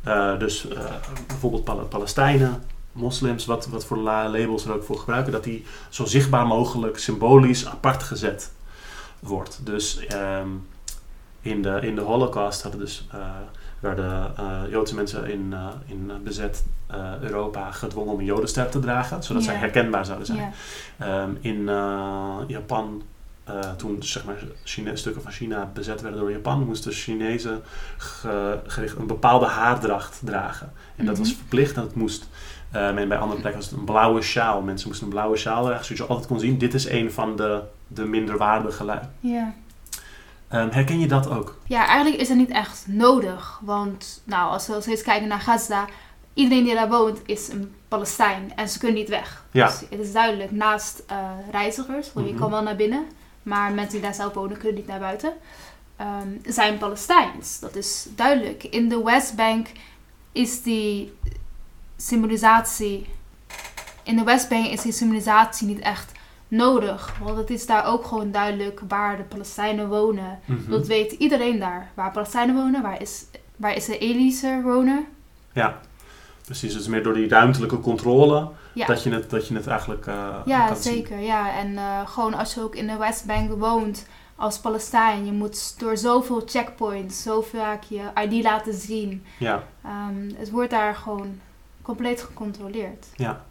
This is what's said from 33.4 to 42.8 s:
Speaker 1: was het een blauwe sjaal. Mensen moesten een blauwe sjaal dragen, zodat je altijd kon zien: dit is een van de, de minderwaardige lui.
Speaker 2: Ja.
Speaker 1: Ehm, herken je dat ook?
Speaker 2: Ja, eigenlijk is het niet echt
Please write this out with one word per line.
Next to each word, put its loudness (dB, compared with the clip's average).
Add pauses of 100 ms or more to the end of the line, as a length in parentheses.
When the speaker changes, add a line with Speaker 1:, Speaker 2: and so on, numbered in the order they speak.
Speaker 1:
was -10
het -8
een -6
blauwe 6
sjaal. 2
Mensen -4
moesten -8
een -6
blauwe 0
sjaal 0
dragen, 0
zodat -8
je -6
altijd -2
kon 0
zien: 2
dit 2
is 2
een 0
van -2
de, 0 (260)
de -6
minderwaardige 2
lui. -4 (200)
Speaker 2:
Ja. -2 (920)
Speaker 1:
Ehm, 0
herken 2
je 4
dat 4
ook? -6
Speaker 2:
Ja, 2
eigenlijk 6
is 0
het 6
niet 8
echt -2